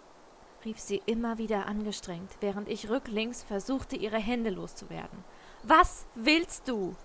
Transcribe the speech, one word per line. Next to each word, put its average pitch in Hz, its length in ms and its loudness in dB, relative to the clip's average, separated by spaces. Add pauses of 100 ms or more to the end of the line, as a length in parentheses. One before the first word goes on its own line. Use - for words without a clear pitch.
(640)
rief 220 160 -6
sie - 260 -2
immer 226 320 0
wieder 214 300 0
angestrengt, 196 720 -6
während 202 300 -2
ich 208 200 -4
rücklings 233 540 -2
versuchte, 262 540 -2
ihre 214 200 0
Hände 226 320 0
loszuwerden. 170 760 -8 (380)
„Was 320 520 6
willst 302 540 4
du?“, 190 360 0